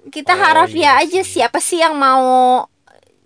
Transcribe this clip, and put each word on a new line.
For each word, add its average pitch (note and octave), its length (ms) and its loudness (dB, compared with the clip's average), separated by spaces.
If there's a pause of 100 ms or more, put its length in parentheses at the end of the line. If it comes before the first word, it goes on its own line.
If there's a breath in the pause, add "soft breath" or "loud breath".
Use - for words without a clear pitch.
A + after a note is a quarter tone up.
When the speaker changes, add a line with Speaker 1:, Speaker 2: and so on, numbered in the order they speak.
Speaker 1:
Kita D4+ 220 -6
Speaker 2:
Oh, F4+ 80 0
Speaker 1:
harus D#4+ 320 2
Speaker 2:
iya D4+ 240 2
Speaker 1:
ya C#4 60 4
aja, F4+ 200 -4
Speaker 2:
sih. - 200 -6
Speaker 1:
siapa A#3+ 160 -2
sih F4 200 -4
yang D#4+ 200 0
mau B3+ 640 2 (640)